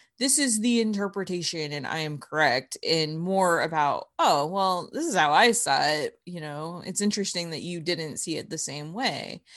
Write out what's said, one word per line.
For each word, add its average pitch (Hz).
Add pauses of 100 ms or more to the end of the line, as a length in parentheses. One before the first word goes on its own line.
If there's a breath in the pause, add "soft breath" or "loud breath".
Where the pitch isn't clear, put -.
(200 soft breath)
this 269
is 247
the 233
interpretation 185
and 147
I 160
am 151
correct, 139
and 160
more 180
about, 147 (100)
oh, 160
well, 185
this 302
is 277
how 156
I 220
saw 143
it. 151
You 175
know, 156
it's 190
interesting 196
that 156
you 175
didn't 160
see 156
it -
the 160
same 147
way. 185 (160 loud breath)